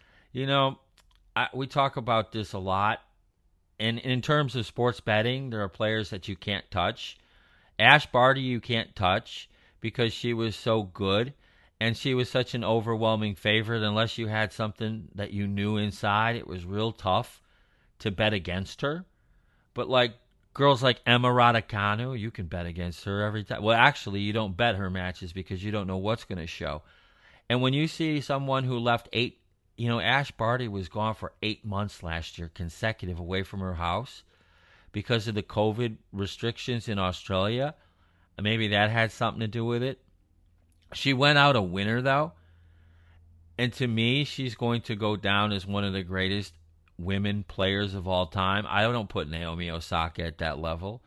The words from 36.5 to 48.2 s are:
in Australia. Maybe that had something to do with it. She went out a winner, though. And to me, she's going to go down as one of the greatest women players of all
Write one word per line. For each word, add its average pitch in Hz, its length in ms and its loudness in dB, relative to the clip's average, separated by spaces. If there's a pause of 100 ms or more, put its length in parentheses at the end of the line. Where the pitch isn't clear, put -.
in 101 100 -2
Australia. 101 760 -2 (640)
Maybe 110 300 0
that 104 200 4
had 113 220 2
something - 300 -2
to 110 60 -2
do 113 160 -4
with 120 200 0
it. 131 160 -6 (920)
She 135 200 0
went 143 240 6
out 143 180 8
a 117 60 4
winner, 98 400 0
though. 139 320 0 (1200)
And 120 160 0
to 127 140 -2
me, 117 360 2
she's 131 320 -6
going 117 260 0
to 113 140 -6
go 104 200 0
down 101 360 2
as 95 140 -4
one 101 180 -2
of 98 100 -2
the 95 100 -2
greatest 95 500 -2 (440)
women 98 500 -2
players 98 460 0
of 95 140 -6
all 92 200 2